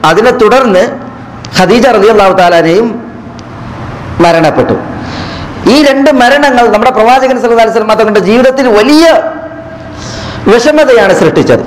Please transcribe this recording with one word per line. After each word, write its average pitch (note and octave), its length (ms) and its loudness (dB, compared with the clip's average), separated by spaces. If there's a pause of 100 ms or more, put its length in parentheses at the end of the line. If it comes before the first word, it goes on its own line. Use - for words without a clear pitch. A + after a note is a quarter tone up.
(100)
അതിനെ A3 220 2 (100)
തുടർന്ന് G#3+ 400 2 (720)
ഖദീജ G#3+ 280 2 (120)
റളിയല്ലാഹു G3+ 440 2
തആല F3 200 2
അൻഹയും F3+ 280 0 (1400)
മരണപ്പെട്ടു. D#3 500 2 (1000)
ഈ - 20 4 (120)
രണ്ട് C#4 220 2 (100)
മരണങ്ങൾ C4 440 2 (100)
നമ്മുടെ B3 240 2
പ്രവാചകൻ C4 380 2
സല്ലല്ലാഹു A3+ 300 2
അലൈഹി G#3 100 -2
വസല്ലം G#3+ 240 0
തങ്ങളുടെ G#3+ 280 2
ജീവിതത്തിൽ B3+ 380 2 (120)
വലിയ D4+ 260 4 (1500)
വിഷമതയാണ് A#3+ 680 2
സൃഷ്ടിച്ചത്. C#3+ 460 0